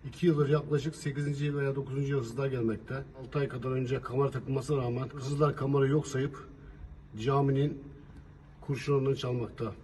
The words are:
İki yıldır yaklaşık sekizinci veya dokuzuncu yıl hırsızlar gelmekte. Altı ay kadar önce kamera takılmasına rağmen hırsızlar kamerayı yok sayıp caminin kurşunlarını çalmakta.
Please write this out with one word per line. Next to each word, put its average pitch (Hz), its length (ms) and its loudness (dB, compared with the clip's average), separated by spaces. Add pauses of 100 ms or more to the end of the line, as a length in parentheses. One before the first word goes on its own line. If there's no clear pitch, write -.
İki 139 220 -2
yıldır 147 220 4
yaklaşık 147 480 2
sekizinci 143 600 -2
veya 139 200 0
dokuzuncu 135 320 -2
yıl 143 100 2
hırsızlar 127 280 -2
gelmekte. 127 580 -2 (180)
Altı 127 160 -4
ay 139 100 2
kadar 127 220 -4
önce 131 300 0
kamera 135 300 2
takılmasına 135 520 0
rağmen 123 260 -2
hırsızlar 143 480 2
kamerayı 139 360 4
yok 151 140 4
sayıp - 420 -2 (720)
caminin 139 640 4 (800)
kurşunlarını 135 560 2
çalmakta. 120 680 -4